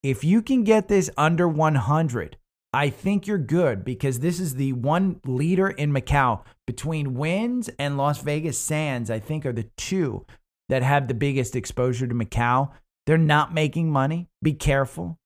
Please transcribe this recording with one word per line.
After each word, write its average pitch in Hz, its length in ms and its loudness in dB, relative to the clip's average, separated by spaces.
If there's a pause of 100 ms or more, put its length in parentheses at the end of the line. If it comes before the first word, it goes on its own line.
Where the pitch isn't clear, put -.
If 135 220 -2
you 208 180 4
can 254 200 2
get 214 260 4
this 196 280 2
under 165 320 2
one 156 260 2
hundred, 127 600 0 (360)
I 143 180 0
think 196 360 -2
you're 208 120 0
good 127 440 0
because 127 380 -4
this 165 180 -2
is 160 160 -4
the 135 200 -2
one 160 500 0
leader 165 440 0
in 147 220 -2
Macau. 135 520 2 (240)
Between 143 480 -4
Wynn's 208 640 -2
and 143 180 -2
Las 143 240 0
Vegas 151 380 -2
Sands, 139 520 -2
I 113 80 -2
think, 156 280 -6
are 123 80 -2
the 113 240 -6
two 143 480 -2 (420)
that 131 140 2
have 139 260 2
the 127 60 -2
biggest 131 420 -2
exposure 123 500 -2
to 120 80 -4
Macau. 120 560 0 (360)
They're 156 100 4
not 151 380 4
making 160 360 0
money. 151 380 0 (140)
Be 156 100 2
careful. 151 720 -2